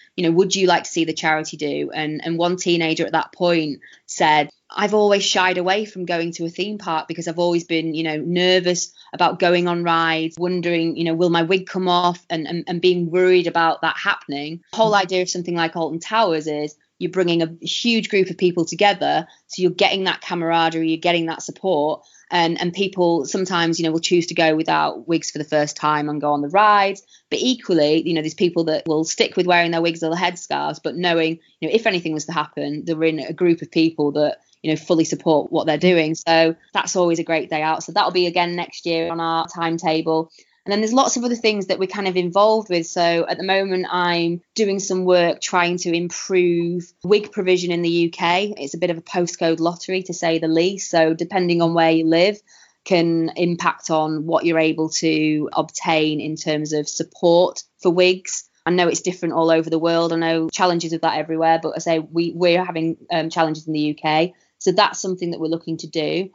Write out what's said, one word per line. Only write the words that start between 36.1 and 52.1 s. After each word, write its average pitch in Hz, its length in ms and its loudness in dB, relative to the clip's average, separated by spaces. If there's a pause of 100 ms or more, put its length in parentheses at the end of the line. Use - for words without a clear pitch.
So 165 400 2 (200)
that's - 220 -2
always 175 220 2
a 165 60 -2
great 160 240 -2
day 156 140 -4
out. 156 200 -2
So - 100 -14
that'll 180 180 0
be 180 160 2
again 175 300 0
next - 280 -10
year 165 260 -2
on 165 100 -6
our 165 280 -2
timetable. 165 800 -2 (360)
And 185 40 -4
then 202 120 0
there's 220 100 0
lots 254 240 2
of 240 80 -4
other 240 100 -2
things 214 340 -2
that 190 100 -2
we're 190 80 -2
kind 196 200 -4
of 185 120 -2
involved 202 500 2
with. 170 180 0
So 170 400 2
at - 120 -4
the 160 40 -8
moment, 190 480 0
I'm 175 520 0 (120)
doing 202 240 0
some 185 280 -2
work 175 340 4
trying 175 380 0
to 175 180 -2
improve 175 960 0 (100)
wig 208 300 2
provision 180 400 0
in 170 80 0
the 170 80 0
U 170 220 2
K. 180 480 0
It's 139 160 -10
a 170 40 -6
bit 175 120 0
of 165 80 -4
a 165 40 -14
postcode 170 560 -2
lottery, 175 460 -4
to 180 80 -10
say 165 260 0
the 160 100 -2
least. 180 420 0
So 160 240 4
depending 175 480 0
on 165 100 2
where 165 180 4
you 165 140 2
live, 170 340 4 (460)